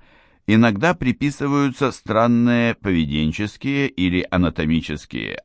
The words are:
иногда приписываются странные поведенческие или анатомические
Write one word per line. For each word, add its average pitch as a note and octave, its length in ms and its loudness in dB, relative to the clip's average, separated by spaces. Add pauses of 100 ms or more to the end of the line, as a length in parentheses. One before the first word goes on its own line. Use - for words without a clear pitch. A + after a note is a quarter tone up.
(480)
иногда A2+ 460 2
приписываются C#3 1000 -2
странные A#2 840 2
поведенческие F#2 1120 -2
или F2+ 420 -2
анатомические D2+ 1160 -2